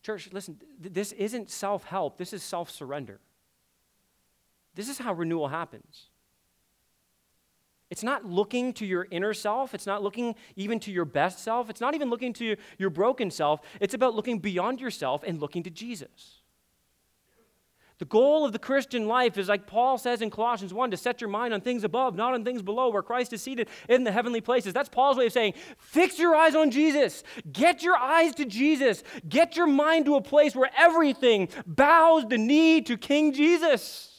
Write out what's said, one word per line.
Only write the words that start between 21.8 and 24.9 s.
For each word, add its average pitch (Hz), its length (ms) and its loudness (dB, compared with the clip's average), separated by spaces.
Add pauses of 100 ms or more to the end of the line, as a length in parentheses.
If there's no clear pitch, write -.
above, 226 320 -2
not 240 180 -2
on 226 100 -4
things 247 160 -4
below, 214 280 -2
where 202 160 0
Christ 240 280 -4
is 214 80 -10
seated 247 280 -6 (200)
in 254 140 4
the 226 80 0
heavenly 233 300 -2
places. 233 320 -2
That's 269 160 -2
Paul's 262 280 4